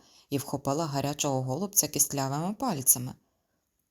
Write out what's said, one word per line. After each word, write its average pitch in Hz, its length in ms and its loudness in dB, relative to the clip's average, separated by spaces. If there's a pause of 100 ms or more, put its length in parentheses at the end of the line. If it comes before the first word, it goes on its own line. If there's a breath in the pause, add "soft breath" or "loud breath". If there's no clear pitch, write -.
(300 soft breath)
і 139 80 2
вхопила 139 480 -2
гарячого 139 560 0
голубця 151 460 0
кістлявими 143 640 0
пальцями. 139 600 0 (760)